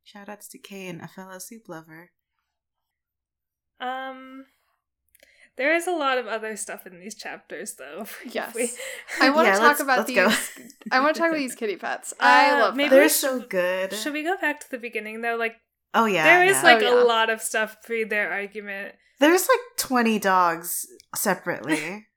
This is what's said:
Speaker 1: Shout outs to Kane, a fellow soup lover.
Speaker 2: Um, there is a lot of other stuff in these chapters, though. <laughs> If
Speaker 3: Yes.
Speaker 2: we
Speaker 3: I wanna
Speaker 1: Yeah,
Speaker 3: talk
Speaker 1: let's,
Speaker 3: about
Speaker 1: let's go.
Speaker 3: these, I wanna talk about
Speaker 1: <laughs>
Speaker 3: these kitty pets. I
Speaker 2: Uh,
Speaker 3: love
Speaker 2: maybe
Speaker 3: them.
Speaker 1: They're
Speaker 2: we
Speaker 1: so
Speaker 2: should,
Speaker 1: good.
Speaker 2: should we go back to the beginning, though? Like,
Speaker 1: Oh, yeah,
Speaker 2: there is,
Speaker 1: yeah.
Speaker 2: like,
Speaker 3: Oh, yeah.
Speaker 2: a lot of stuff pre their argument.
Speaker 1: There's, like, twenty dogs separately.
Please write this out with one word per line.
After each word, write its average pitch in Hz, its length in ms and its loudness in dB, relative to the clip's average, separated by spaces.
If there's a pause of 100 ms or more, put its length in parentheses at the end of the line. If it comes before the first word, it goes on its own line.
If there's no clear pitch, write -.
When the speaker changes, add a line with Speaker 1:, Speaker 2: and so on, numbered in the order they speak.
Speaker 1:
Shout 202 240 -20
outs 208 220 -18
to - 80 -20
Kane, 185 420 -14
a 165 80 -18
fellow 190 320 -18
soup 226 280 -20
lover. 165 420 -18 (1700)
Speaker 2:
Um, 262 640 -12 (1120)
there 294 180 0
is 339 120 -2
a 359 60 -2
lot 269 260 0
of 233 80 -6
other 214 300 -8
stuff 202 300 -12
in 180 140 -20
these 214 140 -14
chapters, - 600 -14
though. 147 280 -14 (120)
<laughs> - 100 -18
If 233 100 -16
Speaker 3:
Yes. - 200 -8
Speaker 2:
we 233 160 -4 (500)
Speaker 3:
I 269 100 6
wanna 302 180 4
Speaker 1:
Yeah, 190 100 4
Speaker 3:
talk 220 40 2
Speaker 1:
let's, 294 180 4
Speaker 3:
about 269 180 0
Speaker 1:
let's - 140 -2
go. 196 160 4
Speaker 3:
these, - 460 -4 (160)
I 254 100 2
wanna 302 140 2
talk 330 140 0
about 320 80 0
Speaker 1:
<laughs> - 20 -4
Speaker 3:
these 254 160 -6
kitty 202 220 -6
pets. - 440 -8
I 254 300 6
Speaker 2:
Uh, 285 100 2
Speaker 3:
love 208 160 2
Speaker 2:
maybe 285 140 0
Speaker 3:
them. 269 80 10
Speaker 1:
They're 294 60 10
Speaker 2:
we 311 60 4
Speaker 1:
so 262 300 -2
Speaker 2:
should, - 100 -18
Speaker 1:
good. 185 420 -2
Speaker 2:
should 285 200 -6
we 302 100 -6
go 359 180 -2
back 294 200 -4
to - 100 -18
the 247 80 -10
beginning, 220 440 -10
though? 233 140 -2
Like, 226 200 -4 (380)
Speaker 1:
Oh, 226 100 4
yeah, 185 200 2
Speaker 2:
there 349 200 8
is, 381 140 4
Speaker 1:
yeah. - 60 0
Speaker 2:
like, 233 180 8
Speaker 3:
Oh, 247 160 4
yeah. 247 40 6
Speaker 2:
a - 20 6
lot 226 260 2
of 220 100 -4
stuff 220 420 -4
pre 226 220 -6
their 208 260 -2
argument. 202 640 -10 (260)
Speaker 1:
There's, 339 280 4
like, 480 120 4 (180)
twenty 226 400 0
dogs 180 680 0 (280)
separately. 185 920 -4 (100)